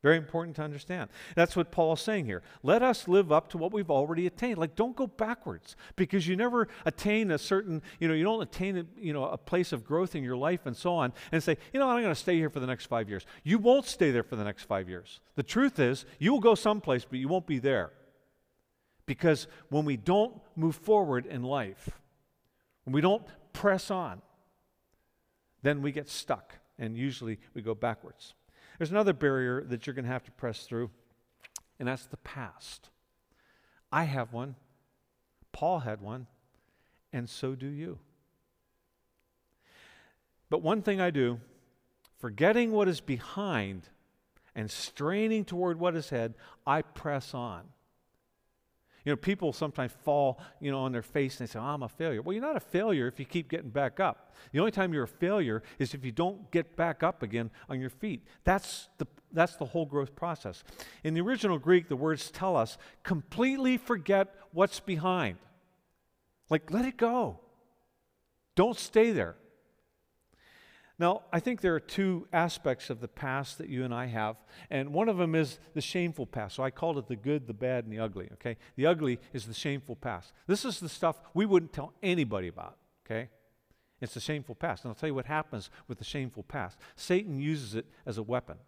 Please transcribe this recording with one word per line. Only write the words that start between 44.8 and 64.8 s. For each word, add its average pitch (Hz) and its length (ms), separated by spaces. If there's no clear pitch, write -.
toward 175 360
what 175 160
is 151 160
ahead, 117 220
I 147 180
press - 520
on. 113 300
You 143 80
know, 135 40
people 185 380
sometimes 139 380
fall, 143 460
you 143 100
know, 135 100
on 131 120
their 120 100
face 135 380
and 120 80
they - 40
say, - 60
"Oh, 110 40
I'm 139 200
a 117 60
failure." 151 320
Well, 175 140
you're 226 80
not 294 140
a 190 40
failure 175 460
if 123 120
you 139 60
keep 165 240
getting 160 220
back 135 300
up. - 340
The 135 60
only 208 140
time 185 200
you're 143 120
a 113 40
failure 170 540
is 131 160
if 135 100
you 127 80
don't 180 380
get - 260
back 165 260
up 170 200
again 113 280
on 131 100
your 131 80
feet. 170 380
That's - 540
the, 156 80
that's 170 240
the 151 80
whole 160 220
growth 139 280
process. 156 480
In 156 100
the 165 80
original 208 360
Greek, 170 300
the 143 80
words 151 340
tell 185 240
us, 113 220
completely 254 760
forget 196 560
what's 180 280